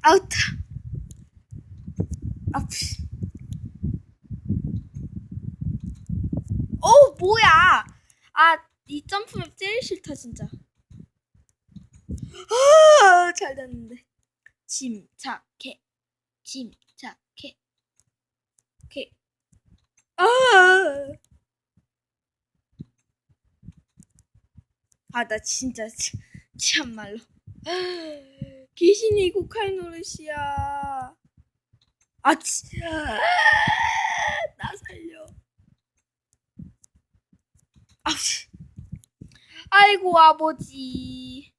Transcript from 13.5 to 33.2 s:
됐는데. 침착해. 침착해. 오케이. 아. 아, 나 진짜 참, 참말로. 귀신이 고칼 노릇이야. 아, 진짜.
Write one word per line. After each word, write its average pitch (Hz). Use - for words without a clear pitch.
됐는데. 247
침착해. -
침착해. -
오케이. -
아. 349
아, 233
나 220
진짜 240
참, -
참말로. 220
귀신이 415
고칼 392
노릇이야. 285
아, 302
진짜. -